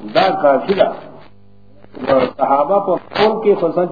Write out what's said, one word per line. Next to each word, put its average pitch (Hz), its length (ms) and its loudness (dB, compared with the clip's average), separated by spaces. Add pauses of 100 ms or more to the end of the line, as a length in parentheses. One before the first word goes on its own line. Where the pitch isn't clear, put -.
(140)
دا 160 280 2
کافی 139 320 2
ده۔ 156 180 2 (1500)
صحابه 202 400 0
په - 180 0
ټول 220 480 -2
کې 202 120 4
خصوصاً 180 360 -2